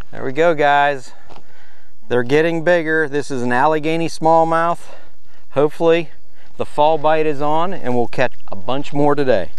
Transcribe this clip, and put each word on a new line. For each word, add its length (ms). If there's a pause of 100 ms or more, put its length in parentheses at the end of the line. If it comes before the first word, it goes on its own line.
There 160
we 60
go, 240
guys. 580 (920)
They're 160
getting 400
bigger. 440
This 220
is 140
an 80
Allegheny 560
smallmouth. 720 (720)
Hopefully 580 (480)
the 80
fall 320
bite 280
is 160
on 320
and 220
we'll 120
catch 260 (140)
a 80
bunch 360
more 220
today. 460